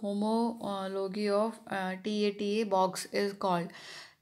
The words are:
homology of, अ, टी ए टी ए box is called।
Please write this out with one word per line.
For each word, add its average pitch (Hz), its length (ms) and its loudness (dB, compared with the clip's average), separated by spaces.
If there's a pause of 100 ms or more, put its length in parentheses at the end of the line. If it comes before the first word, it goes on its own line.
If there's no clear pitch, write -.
homology 202 1200 0
of, 208 220 4 (160)
अ, 185 260 -2
टी 208 300 0
ए 208 80 4
टी 202 280 0
ए 226 60 2
box 190 280 4
is 202 360 -2
called। 185 380 0 (540)